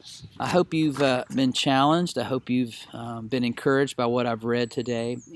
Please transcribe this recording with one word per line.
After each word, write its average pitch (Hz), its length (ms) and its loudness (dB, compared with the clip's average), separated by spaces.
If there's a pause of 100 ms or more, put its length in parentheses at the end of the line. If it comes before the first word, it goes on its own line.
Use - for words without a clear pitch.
(380)
I 131 100 -4
hope 180 240 2
you've, 151 300 2
uh, 127 220 2 (100)
been 131 180 2
challenged. 147 640 2
I 117 60 0
hope 131 260 -4
you've, 123 460 -2
um, 117 340 -10
been 123 160 0
encouraged 135 500 2
by 123 120 0
what 120 200 2
I've 113 180 -2
read 120 260 0
today, 120 480 -4 (180)